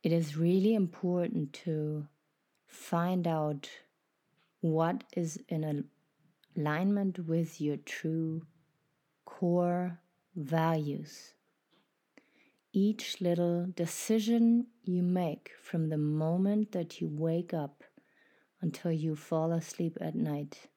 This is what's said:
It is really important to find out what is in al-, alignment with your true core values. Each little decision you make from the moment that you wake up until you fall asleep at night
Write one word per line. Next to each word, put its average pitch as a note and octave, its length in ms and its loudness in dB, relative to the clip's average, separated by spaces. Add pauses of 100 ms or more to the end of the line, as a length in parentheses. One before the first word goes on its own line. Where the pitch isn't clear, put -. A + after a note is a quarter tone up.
It D#3+ 80 2
is D#3 260 0
really F#3 360 4
important F3 800 0 (120)
to D3+ 420 -2 (600)
find F3 600 -2
out D3+ 420 0 (920)
what E3 420 2 (100)
is E3 260 -4 (100)
in D#3 140 -2
al-, D3 200 -2 (720)
alignment F3+ 720 0
with E3 320 0
your D3 180 -2
true D#3+ 680 -4 (800)
core F3 760 0 (360)
values. D#3 1000 -2 (1400)
Each G#3 460 0
little F3 560 2
decision A3+ 920 4 (160)
you F3+ 200 2
make F3+ 480 0 (100)
from D#3+ 280 -2
the D#3 80 0
moment E3+ 760 2
that E3+ 300 -6
you D#3+ 100 -2
wake E3 420 -2
up D3 300 -6 (800)
until E3 300 -2
you D#3 240 0
fall D#3+ 360 0
asleep E3 480 -4
at D#3+ 160 -4
night D3 600 -4